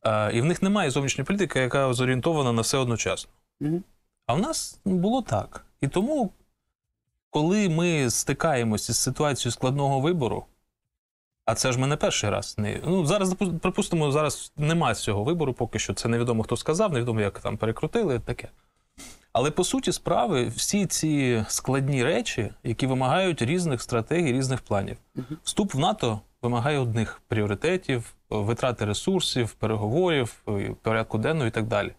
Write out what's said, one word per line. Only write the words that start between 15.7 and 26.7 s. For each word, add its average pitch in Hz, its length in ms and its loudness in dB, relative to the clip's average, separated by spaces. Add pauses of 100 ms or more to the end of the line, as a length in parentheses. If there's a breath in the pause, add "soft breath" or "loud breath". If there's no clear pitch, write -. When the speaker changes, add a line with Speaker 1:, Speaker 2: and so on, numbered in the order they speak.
Speaker 1:
що - 160 -4
це - 140 -4
невідомо, 117 340 0
хто 117 140 -2
сказав, 175 360 0
невідомо, 117 280 0
як 101 200 -2
там 107 160 -4
перекрутили, 131 640 0
таке. - 280 -8 (840 loud breath)
Але, 139 180 2
по 175 140 0
суті 262 280 0
справи, 170 560 0
всі 196 380 0
ці 135 640 2
складні 135 560 0
речі, 151 460 -2 (140)
які 123 220 -2
вимагають 131 560 2
різних 156 400 0
стратегій, 127 500 0
різних 131 280 0
планів. 101 360 -2 (180)
Speaker 2:
Мгм. 139 300 -10
Speaker 1:
Вступ - 300 -2
в 135 40 0
нато 139 420 0 (220)
вимагає 123 360 0